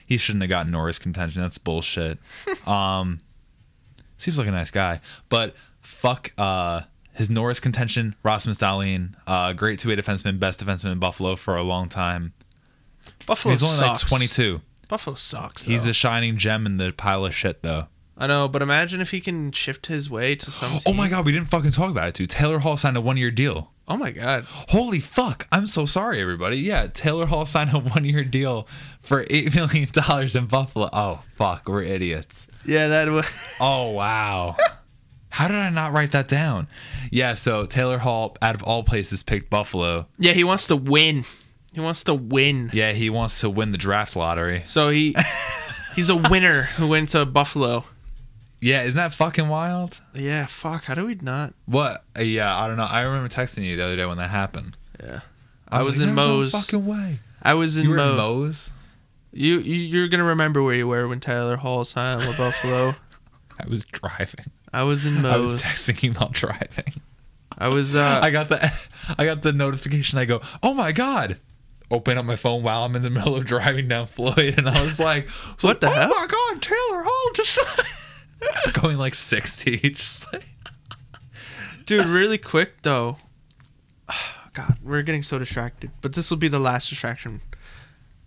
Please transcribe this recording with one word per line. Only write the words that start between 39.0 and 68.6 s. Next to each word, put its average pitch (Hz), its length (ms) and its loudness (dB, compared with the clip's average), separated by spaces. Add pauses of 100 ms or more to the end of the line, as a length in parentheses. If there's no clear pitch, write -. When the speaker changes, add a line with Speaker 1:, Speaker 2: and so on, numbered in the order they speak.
Speaker 1:
picked - 260 -2
Buffalo. 87 580 0 (100)
Speaker 2:
Yeah, 175 160 6
he 175 100 4
wants 185 240 2
to 160 80 4
win. 143 480 2 (480)
He 160 80 -12
wants 160 260 -2
to 180 80 2
win. 131 600 2
Speaker 1:
Yeah, 107 180 2
he 110 180 0
wants 113 320 0
to 110 80 2
win 107 220 0
the 98 60 -2
draft 98 380 0
lottery. 85 500 0
Speaker 2:
So 147 240 2
he, 151 260 2 (400)
Speaker 1:
<laughs> - 400 -12
Speaker 2:
he's 175 140 4
a 185 60 6
winner 165 480 6
who 160 240 0
went 156 220 2
to 147 160 4
Buffalo. 131 600 0 (760)
Speaker 1:
Yeah, 127 220 4
isn't 127 140 0
that 170 160 0
fucking 160 340 0
wild? 175 540 -2 (120)
Speaker 2:
Yeah, 143 340 -2
fuck. 160 380 -8
How 135 100 -4
do 175 100 -2
we 233 100 -4
not? 139 380 -6 (120)
Speaker 1:
What? 127 380 0 (140)
Uh, 113 60 0
yeah, 107 360 0
I 110 80 0
don't 110 80 -4
know. 113 140 -2
I 120 140 0
remember 131 260 -2
texting 127 340 -4
you 90 140 -2
the 90 80 -2
other 90 100 -2
day 90 100 -2
when 87 120 -4
that 87 140 -4
happened. - 440 -4 (260)
Speaker 2:
Yeah. 62 200 -12 (480)
Speaker 1:
I 117 80 -2
was 131 100 2
Speaker 2:
I - 40 2
was 135 80 0
Speaker 1:
like, 147 100 4
Speaker 2:
in - 60 2
Speaker 1:
"There's 143 120 4
no 143 120 4
Speaker 2:
Moe's. 135 120 0
Speaker 1:
fucking 202 340 0
way." 196 340 -4 (220)
Speaker 2:
I 143 120 4
was 160 240 2
in 156 80 2
Speaker 1:
You 151 60 6
were 160 80 4
in 139 180 4
Speaker 2:
Mo-, 110 240 0
Speaker 1:
Moe's? 151 300 -4 (600)
Speaker 2:
You, 160 280 2
you, 156 160 -2
you're 175 340 0
gonna 175 160 2
remember 156 360 2
where 127 140 2
you 123 140 0
were 120 180 0
when 123 140 -6
Taylor 120 340 -2
Hall 127 300 -2
signed 123 340 -4
with 123 180 -2
Buffalo. 127 560 0 (320)
Speaker 1:
<laughs> - 380 -20
I - 60 -10
was 110 160 -4
driving. - 600 -8 (260)
Speaker 2:
I 127 100 0
was 143 220 0
in 147 200 2
Speaker 1:
I 127 120 4
was 120 140 2
Speaker 2:
Moe's. 120 100 0
Speaker 1:
texting - 380 -2
him 120 160 2
while - 140 -2
driving. - 720 -6 (560)
Speaker 2:
I 127 120 0
was, 139 260 2
uh, 143 260 4
Speaker 1:
I 156 80 6
got 151 200 0
the, - 380 0 (120)